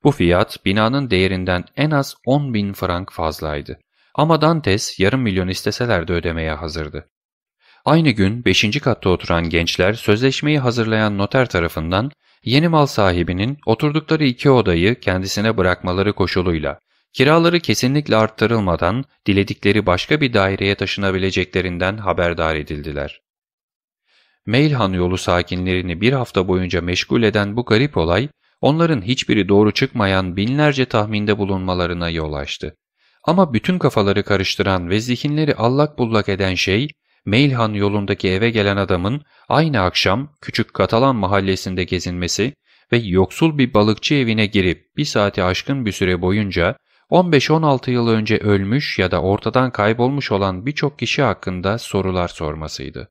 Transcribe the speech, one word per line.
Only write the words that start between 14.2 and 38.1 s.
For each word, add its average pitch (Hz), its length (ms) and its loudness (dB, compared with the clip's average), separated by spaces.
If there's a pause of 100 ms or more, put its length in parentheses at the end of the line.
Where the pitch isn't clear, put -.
iki 131 260 2
odayı 104 500 4
kendisine 98 580 -2
bırakmaları 92 560 0
koşuluyla 87 680 -2 (340)
kiraları 170 460 4
kesinlikle 131 560 0
arttırılmadan 107 880 0 (200)
diledikleri 101 600 2
başka 90 360 0
bir 120 120 -2
daireye 98 420 2
taşınabileceklerinden 92 1200 -2
haberdar 85 580 -2
edildiler. 73 680 -8 (1200)
Meilhan 120 480 2
yolu 90 240 0
sakinlerini 90 840 -2
bir 123 120 2
hafta 113 340 -2
boyunca 92 340 0
meşgul 90 420 -4
eden 101 320 0
bu 120 100 -4
garip 127 320 0
olay 90 320 0 (320)
onların 156 400 2
hiçbiri 104 480 0
doğru 104 220 6
çıkmayan 95 680 0
binlerce 135 480 0
tahminde 107 520 0
bulunmalarına 90 720 -2
yol 78 240 -4
açtı. - 420 -8 (480)
Ama 170 300 2
bütün 180 260 0
kafaları 101 440 2
karıştıran 95 680 0
ve 101 100 2
zihinleri 143 560 -2
allak 135 420 0
bullak 113 320 0
eden 95 260 0
şey 110 340 0 (360)
Meilhan 117 480 2
yolundaki 101 560 0